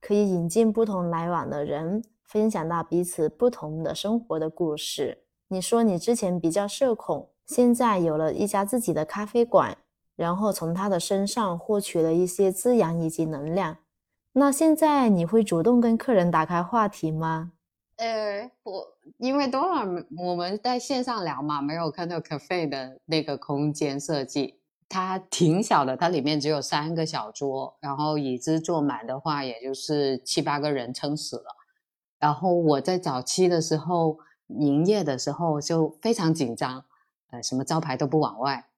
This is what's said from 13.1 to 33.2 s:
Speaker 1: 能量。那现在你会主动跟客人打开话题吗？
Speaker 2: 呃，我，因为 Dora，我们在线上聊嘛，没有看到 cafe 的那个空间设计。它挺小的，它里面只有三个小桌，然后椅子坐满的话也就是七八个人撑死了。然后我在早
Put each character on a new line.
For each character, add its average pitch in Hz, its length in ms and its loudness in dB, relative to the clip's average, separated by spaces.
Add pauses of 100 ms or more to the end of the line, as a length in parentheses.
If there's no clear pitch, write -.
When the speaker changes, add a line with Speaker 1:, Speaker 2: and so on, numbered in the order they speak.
Speaker 1:
能 156 280 -6
量。 170 240 -2 (540)
那 277 200 4
现 311 240 4
在 294 340 4
你 175 160 4
会 220 180 4
主 170 180 0
动 240 180 4
跟 226 180 4
客 240 160 -2
人 175 180 4
打 160 140 4
开 175 180 0
话 214 240 0
题 160 240 -4
吗？ 160 400 -4 (460)
Speaker 2:
呃， 220 540 -4 (120)
我， - 340 -12 (200)
因 262 200 0
为 285 80 2
Dora， 262 600 0 (120)
我 180 180 -2
们 185 280 -4
在 247 160 0
线 254 240 -2
上 233 200 -4
聊 143 180 -4
嘛， 147 200 -2
没 147 120 -2
有 165 180 -2
看 170 160 -6
到 170 120 -4
cafe 160 480 -4
的 131 380 -8
那 156 160 0
个 143 160 -6
空 147 360 -2
间 143 260 -2
设 139 240 -2
计。 131 380 -4 (260)
它 190 300 -4
挺 180 460 2
小 156 200 4
的， 131 140 -2
它 170 120 2
里 160 120 0
面 151 180 0
只 139 80 -2
有 147 140 0
三 156 320 -2
个 160 120 0
小 123 260 -8
桌， 131 480 -6
然 139 160 -6
后 151 220 0
椅 131 200 -2
子 160 220 0
坐 160 220 0
满 120 260 -2
的 131 120 -6
话 147 240 -2
也 117 180 -8
就 135 120 -6
是 139 460 -2
七 - 220 -2
八 147 180 -2
个 147 120 -2
人 123 220 -4
撑 147 240 -4
死 - 200 -10
了。 - 180 -14 (640)
然 147 140 4
后 175 200 0
我 151 280 4
在 185 160 0
早 143 240 -4